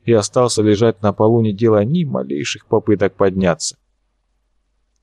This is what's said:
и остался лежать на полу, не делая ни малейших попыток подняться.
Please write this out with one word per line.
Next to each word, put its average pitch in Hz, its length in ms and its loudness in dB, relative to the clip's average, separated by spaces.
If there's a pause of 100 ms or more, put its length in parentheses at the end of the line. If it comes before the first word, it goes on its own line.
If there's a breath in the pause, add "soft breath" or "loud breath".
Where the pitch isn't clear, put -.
и 117 100 -2
остался 113 500 0
лежать 107 400 2
на 101 100 0
полу, 113 280 2
не 110 120 0
делая 107 320 2
ни 165 200 -2
малейших - 600 -8
попыток 101 480 -2
подняться. 95 640 -2 (1300)